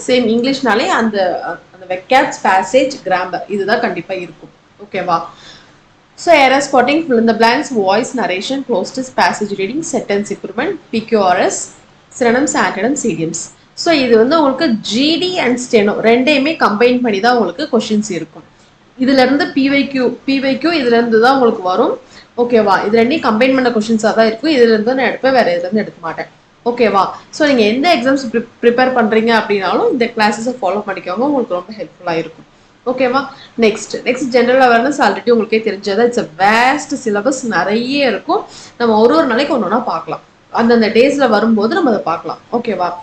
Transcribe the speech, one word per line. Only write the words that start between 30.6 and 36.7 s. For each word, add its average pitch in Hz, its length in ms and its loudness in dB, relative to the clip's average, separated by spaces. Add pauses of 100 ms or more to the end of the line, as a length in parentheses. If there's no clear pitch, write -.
ஃபாலோ 202 260 -2
பண்ணிக்கோங்க, 185 420 -4
உங்களுக்கு 262 240 -2
ரொம்ப 180 240 -8
ஹெல்ப்ஃபுல்லா 170 400 -6
இருக்கும். - 280 -8 (400)
ஓகேவா? 262 420 0 (340)
நெக்ஸ்ட், 220 420 0
நெக்ஸ்ட் 254 280 -2
ஜெனரல் 247 360 2
அவேர்னஸ் 240 300 2
already 202 320 0
உங்களுக்கே 220 280 2
தெரிஞ்சது. 208 520 0
It's 240 100 -2
a 165 80 -4 (120)
vast 247 640 2